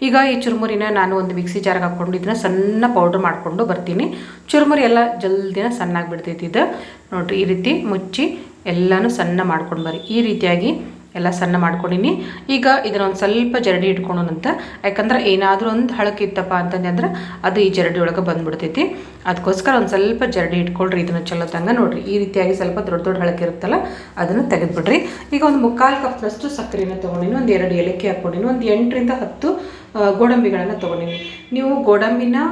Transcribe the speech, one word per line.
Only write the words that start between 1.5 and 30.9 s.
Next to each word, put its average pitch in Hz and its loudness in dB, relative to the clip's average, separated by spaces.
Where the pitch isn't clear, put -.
ಜಾರ್‌ಗೆ 180 0
ಹಾಕ್ಕೊಂಡು 175 -2
ಇದನ್ನ 180 -2
ಸಣ್ಣ 202 0
ಪೌಡರ್ 180 4
ಮಾಡ್ಕೊಂಡು 175 0
ಬರ್ತೀನಿ. 180 -2
ಚುರುಮುರಿ 294 4
ಎಲ್ಲ 233 6
ಜಲ್ದಿನ 190 0
ಸಣ್ಣಾಗಿ 175 -4
ಬಿಡ್ತೈತಿ 170 -8
ಇದು. 202 2
ನೋಡ್ರಿ, 185 -2
ಈ 185 2
ರೀತಿ 233 0
ಮುಚ್ಚಿ 202 -2
ಎಲ್ಲಾನು 185 2
ಸಣ್ಣ 180 0
ಮಾಡ್ಕೊಂಡು 165 -2
ಬರ್ರಿ. 160 -6
ಈ 226 0
ರೀತಿಯಾಗಿ 190 2
ಎಲ್ಲ 175 -2
ಸಣ್ಣ 175 0
ಮಾಡ್ಕೊಂಡಿನಿ. 180 0
ಈಗ 262 2
ಇದನ್ನ 202 0
ಒಂದ್ 190 0
ಸ್ವಲ್ಪ 233 2
ಜರಡಿ 190 2
ಇಟ್ಕೊಳೋಣಂತ. 175 -2
ಯಾಕಂದ್ರೆ 220 2
ಏನಾದ್ರೂ 196 2
ಒಂದ್ 240 0
ಹಳಕ್ 208 -2
ಇತ್ತಪ್ಪ 190 -2
ಅಂತಂದ್ರೆ 180 0
ಅದು 185 2
ಈ 190 6
ಜರಡಿ 175 0
ಒಳಗೆ 170 0
ಬಂದ್ಬಿಡ್ತೈತಿ. 165 -4
ಅದಕ್ಕೋಸ್ಕರ 190 0
ಒಂದ್ 233 2
ಸ್ವಲ್ಪ 214 0
ಜರಡಿ 175 0
ಇಟ್ಕೊಳ್ರಿ 180 0
ಇದನ್ನ 175 -2
ಚಲೋತಂಗ. 170 -4
ನೋಡ್ರಿ, 226 0
ಈ 202 -2
ರೀತಿಯಾಗಿ 190 0
ಸ್ವಲ್ಪ 180 -4
ದೊಡ್ಡ 180 -4
ದೊಡ್ಡ 185 -2
ಹಳಕ್ 175 0
ಇರುತ್ತಲ್ಲ 180 -2
ಅದನ್ನ 180 0
ತೆಗೆದ್ಬಿಡ್ರಿ. 170 2
ಈಗ 285 2
ಒಂದು 285 6
ಮುಕ್ಕಾಲ್ 254 4
ಕಪ್ನಷ್ಟು 247 -6
ಸಕ್ಕರೆನ 196 -4
ತಗೊಂಡಿನಿ, 180 -2
ಒಂದ್ 254 2
ಎರಡು 180 2
ಏಲಕ್ಕಿ 175 0
ಹಾಕ್ಕೊಂಡಿನಿ, 180 -2
ಒಂದ್ 247 0
ಎಂಟರಿಂದ 240 2
ಹತ್ತು, - -4
ಆ, 202 4
ಗೋಡಂಬಿಗಳನ್ನ 208 4
ತಗೊಂಡಿನಿ. 170 -6